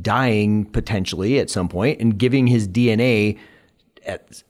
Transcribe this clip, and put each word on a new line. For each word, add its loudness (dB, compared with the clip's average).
dying 0
potentially -2
at -4
some -4
point -2
and 2
giving 2
his 2
D 0
N 0
A 0
at, -14